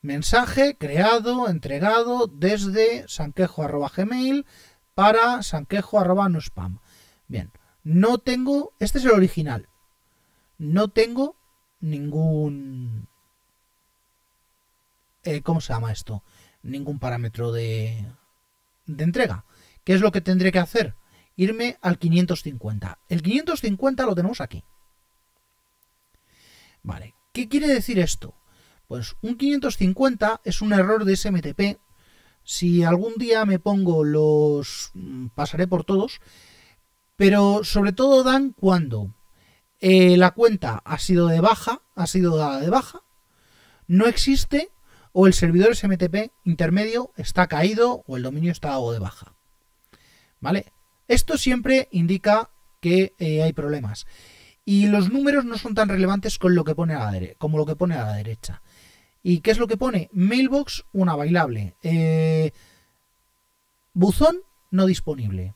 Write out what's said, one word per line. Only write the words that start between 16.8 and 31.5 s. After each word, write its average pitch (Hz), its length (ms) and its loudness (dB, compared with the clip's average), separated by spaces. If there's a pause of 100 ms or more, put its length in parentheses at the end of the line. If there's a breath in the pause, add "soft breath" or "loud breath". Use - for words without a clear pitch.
parámetro 120 540 -6
de, 113 540 -6 (800)
de 151 180 -8
entrega. 170 420 -2 (380 soft breath)
¿Qué 185 100 0
es 185 60 4
lo 196 140 2
que 185 80 -2
tendré 185 320 0
que 185 60 2
hacer? - 360 -2 (400 soft breath)
Irme 220 460 -2
al 175 180 -2
quinientos 170 440 2
cincuenta. 107 560 -10 (100)
El 170 120 -2
quinientos 294 380 -2
cincuenta 254 460 -2
lo 202 100 -2
tenemos 180 240 -2
aquí. - 240 -12 (2250 soft breath)
Vale, - 320 -16 (180)
¿qué 240 160 -8
quiere 285 180 0
decir 233 320 0
esto? - 360 -2 (520 soft breath)
Pues 120 340 -12
un 240 140 -6
quinientos 277 400 -2
cincuenta 214 680 0
es - 160 -2
un 214 100 0
error 208 320 2
de 196 100 2
S 190 140 -2
M 185 140 0
T - 120 -8